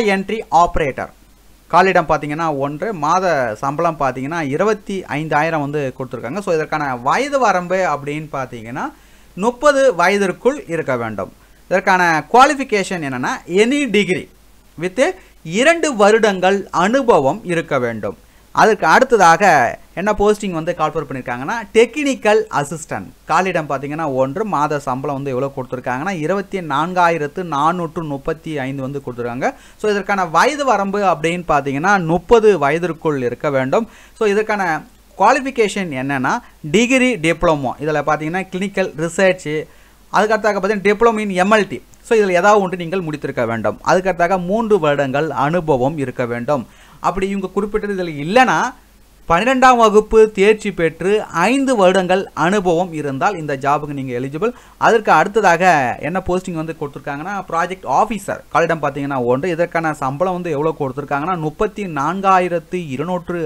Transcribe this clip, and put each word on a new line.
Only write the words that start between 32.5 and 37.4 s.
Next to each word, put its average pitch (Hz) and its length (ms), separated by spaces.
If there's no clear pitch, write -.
வயதிற்குள் 160 540
இருக்க 123 280
வேண்டும். 151 320
So, 220 160
இதற்கான 214 280
குவாலிஃபிகேஷன் 220 720
என்னன்னா, 139 320
டிகிரி, 247 340
டிப்ளமோ, 160 480